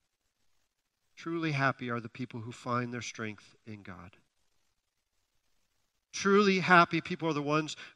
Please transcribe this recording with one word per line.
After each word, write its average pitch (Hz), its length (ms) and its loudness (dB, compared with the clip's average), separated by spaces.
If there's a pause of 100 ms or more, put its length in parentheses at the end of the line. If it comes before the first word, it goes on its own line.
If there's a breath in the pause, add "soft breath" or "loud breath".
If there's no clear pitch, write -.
(1160)
truly 165 360 -4
happy 135 360 0
are 120 100 -4
the 113 80 -10
people 120 340 -10
who 120 100 -12
find 120 420 -4
their 120 80 -8
strength - 540 -12 (100)
in 107 160 -16
God." 92 360 -18 (2000)
Truly 196 460 4
happy 170 420 6
people 165 260 -6
are 160 60 0
the 143 80 -2
ones 151 340 0 (200 loud breath)